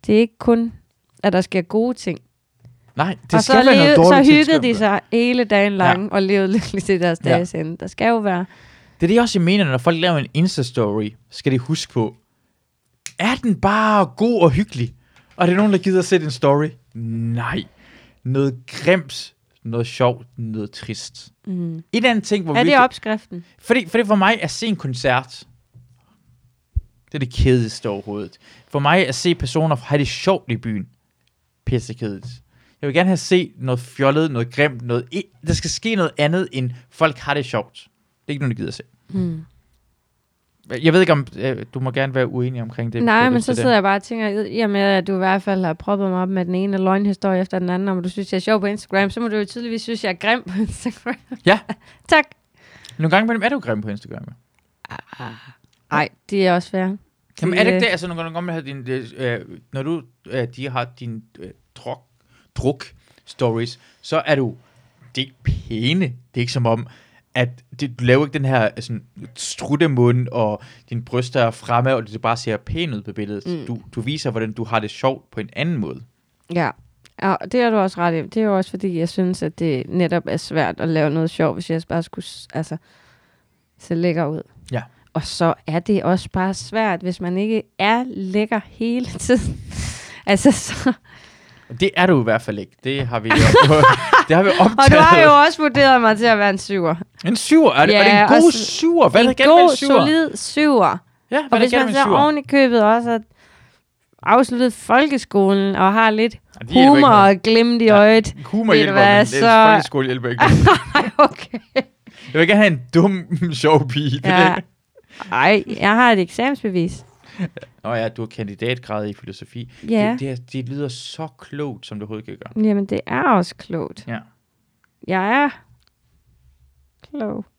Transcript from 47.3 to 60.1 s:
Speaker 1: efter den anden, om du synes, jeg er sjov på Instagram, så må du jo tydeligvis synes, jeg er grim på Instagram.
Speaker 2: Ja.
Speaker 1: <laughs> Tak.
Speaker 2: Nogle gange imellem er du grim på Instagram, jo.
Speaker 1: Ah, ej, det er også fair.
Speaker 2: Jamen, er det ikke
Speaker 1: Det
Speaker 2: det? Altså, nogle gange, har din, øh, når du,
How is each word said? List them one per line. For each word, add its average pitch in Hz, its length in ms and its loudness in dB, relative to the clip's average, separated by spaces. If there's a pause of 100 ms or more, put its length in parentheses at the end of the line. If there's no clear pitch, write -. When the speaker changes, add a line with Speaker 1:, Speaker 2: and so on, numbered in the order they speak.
Speaker 1:
efter 185 180 -6
den 180 120 -4
anden, 185 180 -4
om 185 140 -4
du 180 60 -6
synes, 190 240 -10
jeg 190 60 -4
er - 20 -4
sjov 214 200 -2
på 202 60 -4
Instagram, 202 440 -2
så 226 100 -10
må 233 80 -4
du 214 80 -6
jo 214 80 -4
tydeligvis 226 380 -10
synes, 233 220 -8
jeg 202 60 -2
er 180 40 -4
grim 220 280 -2
på 185 180 -8
Instagram. - 540 -8 (320)
Speaker 2:
Ja. 214 120 4 (280)
Speaker 1:
<laughs> - 220 -20
Tak. 302 160 2 (760)
Speaker 2:
Nogle 160 120 -2
gange 196 160 4
imellem 226 160 -2
er 226 60 0
du 269 120 -4
grim 110 200 -4
på 107 80 -10
Instagram, - 400 -12
jo. - 40 -20 (840)
Speaker 1:
Ah, 120 140 -14 (580)
ej, 151 180 -2 (220)
det 196 160 0
er 180 60 2
også 175 180 -2
fair. 185 180 -4 (540)
Speaker 2:
Jamen, 170 160 -2
er 190 60 4
det - 20 4
ikke 185 80 2
Speaker 1:
Det 185 80 0
Speaker 2:
det? 233 80 0
Altså, 180 160 -6
nogle 170 160 -10
gange, 170 300 -8
har 165 80 -6
din, 135 280 -12 (280)
øh, 120 240 -4 (320)
når 135 100 -8
du, 156 200 -6 (240)